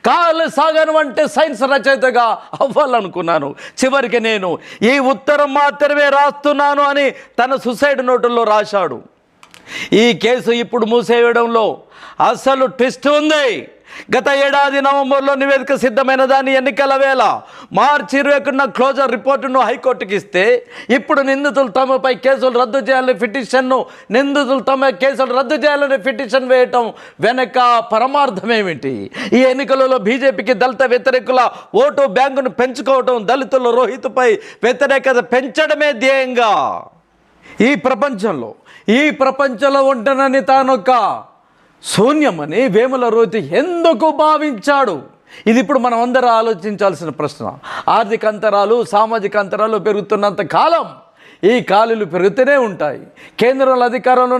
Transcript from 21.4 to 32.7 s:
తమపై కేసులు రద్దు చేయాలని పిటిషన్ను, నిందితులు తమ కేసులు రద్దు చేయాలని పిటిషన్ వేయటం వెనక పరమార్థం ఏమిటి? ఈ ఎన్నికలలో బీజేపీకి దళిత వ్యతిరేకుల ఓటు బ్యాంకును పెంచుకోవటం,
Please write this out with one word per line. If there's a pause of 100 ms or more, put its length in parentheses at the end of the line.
తమపై (120)
కేసులు
రద్దు
చేయాలని
పిటిషన్ను, (360)
నిందితులు
తమ (120)
కేసులు
రద్దు
చేయాలని
పిటిషన్
వేయటం (400)
వెనక (360)
పరమార్థం
ఏమిటి? (460)
ఈ (100)
ఎన్నికలలో (100)
బీజేపీకి
దళిత (100)
వ్యతిరేకుల (400)
ఓటు (120)
బ్యాంకును
పెంచుకోవటం, (140)